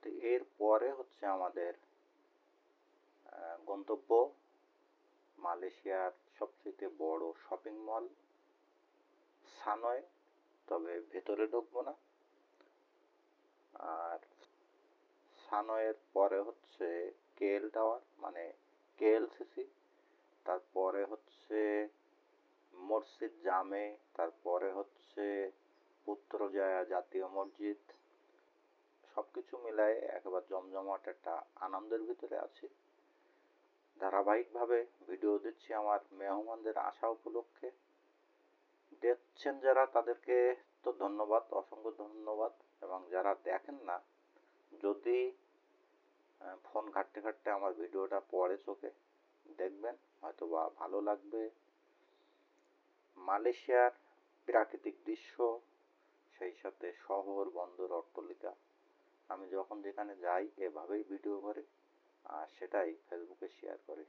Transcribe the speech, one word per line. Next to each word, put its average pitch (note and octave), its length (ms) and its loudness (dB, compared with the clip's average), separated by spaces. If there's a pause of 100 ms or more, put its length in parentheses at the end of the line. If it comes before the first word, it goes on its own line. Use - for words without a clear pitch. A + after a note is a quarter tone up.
তো A2+ 80 -8
এরপরে A#2 800 4
হচ্ছে C3 340 -8
আমাদের, F2+ 480 -2 (1600)
আহ, E2+ 340 -12
গন্তব্য A2 680 4 (1040)
মালয়েশিয়ার F2+ 760 -2 (260)
সবচেয়ে - 600 -8
বড় E3 340 0 (160)
শপিং - 280 -8
মল A2 320 -6 (1500)
সানয়, A#2 440 -2 (640)
তবে E2+ 340 -4
ভেতরে G#2 480 -2
ঢুকবো A#2 340 -4
না। C3 120 -6 (1800)
আর E2+ 440 -4 (1300)
সানয়ের A2 440 0 (180)
পরে G2 280 6
হচ্ছে F2+ 720 -6 (240)
কেএল G2+ 340 0
টাওয়ার, A2+ 300 2 (180)
মানে F2 340 -8 (460)
কেএলসিসি, A2 680 2 (800)
তারপরে F#2 600 0
হচ্ছে G#2+ 840 -2 (840)
মসজিদ G#2+ 560 -2 (120)
জামে, F#2+ 540 -2 (180)
তারপরে F2 580 0
হচ্ছে G2+ 800 -4 (540)
পুত্রজয়া G2 800 0
জাতীয় F#2 440 -2
মসজিদ। G2 480 -4 (1400)
সবকিছু - 420 -8
মিলায়ে A2 420 4
একেবারে F#2 500 -4
জমজমাট F#2+ 600 -4
একটা E2+ 360 -6 (100)
আনন্দের G#2 480 -4
ভিতরে A#2 360 -6
আছি। - 300 -8 (1300)
ধারাবাহিকভাবে A#2 840 4 (220)
ভিডিও G2+ 300 2
দিচ্ছি A2+ 360 -6
আমার G#2 260 4 (120)
মেহমানদের G#2+ 680 -2
আসা - 300 -2
উপলক্ষে। A#2 640 -6 (1300)
দেখছেন C3+ 600 0
যারা, C3 260 8
তাদেরকে B2 720 4 (260)
তো B2 100 0
ধন্যবাদ, G#2 580 2
অসংখ্য A2 480 -4
ধন্যবাদ। G#2+ 540 -4 (280)
এবং F2+ 300 -10
যারা F#2 240 2 (100)
দেখেন F2+ 300 -4
না, F2+ 260 -6 (840)
যদি, B2 500 0 (1080)
আহ, F#2+ 240 -12
ফোন G#2+ 260 -4
ঘাঁটতে G2 300 -4
ঘাঁটতে G#2+ 300 -4
আমার G2 240 0
ভিডিওটা F#2+ 460 -2 (100)
পড়ে F#2 280 2
চোখে, - 320 -8 (680)
দেখবেন, G2 400 -6 (240)
হয়তোবা D#2+ 560 -2
ভালো F#2 240 -2
লাগবে। G#2 500 -2 (1700)
মালয়েশিয়ার A#2+ 760 6 (560)
প্রাকৃতিক A2 480 2 (100)
দৃশ্য, A2+ 560 0 (800)
সেই F2+ 140 -6 (100)
সাথে F#2 300 -8
শহর, G2 580 -2
বন্দর, F2+ 420 -6
অট্টালিকা, F2 600 -8 (760)
আমি F#2+ 200 -8
যখন F#2+ 340 -4
যেখানে G2+ 340 -6
যাই F2+ 400 0
এভাবেই F2+ 520 -4
ভিডিও G2+ 320 -4
করি, G#2 220 -6 (640)
আর D#2 220 -8 (120)
সেটাই F#2 380 0 (140)
Facebook-এ F2 380 -10 (120)
শেয়ার F2 260 -10
করি। C#3+ 220 -10